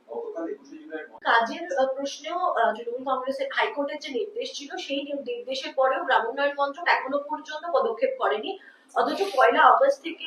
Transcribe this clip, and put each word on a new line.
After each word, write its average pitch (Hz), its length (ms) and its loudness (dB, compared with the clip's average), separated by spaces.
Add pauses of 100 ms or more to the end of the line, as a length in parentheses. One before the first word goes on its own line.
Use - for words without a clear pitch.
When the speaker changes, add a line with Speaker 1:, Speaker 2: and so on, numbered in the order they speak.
Speaker 1:
গতকাল 143 400 -6
একুশে - 280 -12
জুলাই - 260 -10
Speaker 2:
কাজের, 277 720 0
আহ, 262 180 2
প্রশ্নেও, 285 420 -6
আহ, 226 380 2
তৃণমূল 240 300 -8
কংগ্রেসের 262 480 -2
হাইকোর্টের 285 460 -2
যে 294 100 -12
নির্দেশ 247 480 -6
ছিল, 320 200 -10
সেই 277 260 -4
নির-, 285 240 -6
নির্দেশের 262 480 -6
পরেও 262 280 4
গ্রামোন্নয়ন 277 540 0
মন্ত্রক 285 300 -2
এখনো 269 320 2
পর্যন্ত 302 540 -8
পদক্ষেপ 247 440 0
করেনি, 233 420 -2 (360)
অথচ 277 260 0 (140)
পয়লা 285 260 6
আগস্ট 277 400 8
থেকে - 260 -8